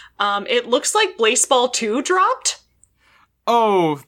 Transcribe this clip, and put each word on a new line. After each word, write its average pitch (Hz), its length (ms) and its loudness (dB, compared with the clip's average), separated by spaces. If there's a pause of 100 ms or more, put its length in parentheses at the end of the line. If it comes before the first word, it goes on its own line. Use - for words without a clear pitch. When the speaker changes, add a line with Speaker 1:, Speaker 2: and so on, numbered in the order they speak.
(200)
Speaker 1:
Um, 202 280 0
it 240 200 -2
looks 262 260 0
like 427 240 0
Blaseball 247 540 2
two 233 300 -2
dropped. 370 600 -2 (840)
Speaker 2:
Oh, 196 600 2